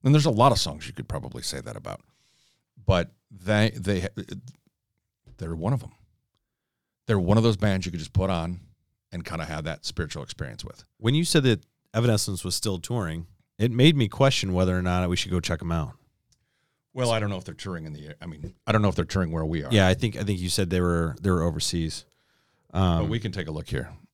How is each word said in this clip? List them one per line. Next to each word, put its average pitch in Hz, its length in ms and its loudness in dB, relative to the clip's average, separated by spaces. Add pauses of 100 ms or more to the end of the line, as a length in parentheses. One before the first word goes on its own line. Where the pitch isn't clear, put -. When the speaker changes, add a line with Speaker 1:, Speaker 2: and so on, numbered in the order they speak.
Speaker 1:
And 135 100 8
there's 151 120 6
a 156 40 4
lot 117 220 6
of - 60 2
songs 76 280 -6
you 120 60 -14
could - 160 -12
probably - 340 -8
say - 180 -8
that 55 160 -12
about. - 240 -12 (880)
But 90 260 4 (180)
they, 104 460 2
they, 92 320 -2 (1300)
they're 82 160 -6
one 85 180 -2
of 135 100 -2
'em. - 100 -16 (1120)
They're 104 120 2
one 92 180 4
of 113 80 4
those 113 120 2
bands 95 300 -2
you 85 60 -6
could 87 80 -6
just 76 120 -12
put 95 180 0
on 87 300 -4 (520)
and 85 120 -10
kinda 80 200 -8
have 78 200 -8
that 80 200 -10
spiritual 76 380 -8
experience - 420 -12
with. - 200 -20 (140)
Speaker 2:
When 117 160 0
you 165 100 2
said 160 200 4
that 117 200 4 (300)
Evanescence 110 500 0
was 90 100 -4
still 95 240 -4
touring, 82 480 -6 (320)
it 117 120 2
made 143 260 6
me 117 120 2
question 131 460 2
whether 92 220 2
or 90 60 0
not 90 260 0
we 90 80 0
should - 140 -4
go 90 100 0
check 85 220 -4
'em 85 100 -4
out. 80 200 -4 (1000)
Speaker 1:
Well, 127 160 0
I 110 100 2
don't 104 100 -2
know 98 80 -4
if 90 60 -12
they're 78 100 -12
touring 85 320 -10
in 76 80 -12
the, 76 280 -14
I 82 40 -12
mean, 78 280 -12 (120)
I 110 60 0
don't 107 100 6
know 104 60 4
if 90 80 0
they're 92 100 0
touring 90 240 0
where 80 160 -2
we 78 180 0
are. - 80 -4
Speaker 2:
Yeah, 98 160 8
I 92 60 6
think, 107 220 -2
I - 80 -4
think 98 160 -2
you 92 100 -2
said 92 200 0
they 90 100 2
were, 85 420 0
they 95 80 2
were 85 120 4
overseas. 80 640 -2 (680)
Um, 87 300 4
Speaker 1:
But 82 60 -2
we 117 100 -2
can 98 120 -6
take 87 160 -6
a - 20 -8
look 76 180 -8
here. - 220 -4 (240)